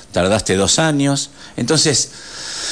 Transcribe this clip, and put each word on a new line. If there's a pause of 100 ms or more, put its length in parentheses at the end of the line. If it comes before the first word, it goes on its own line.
(120)
tardaste
dos
años. (300)
Entonces, (600)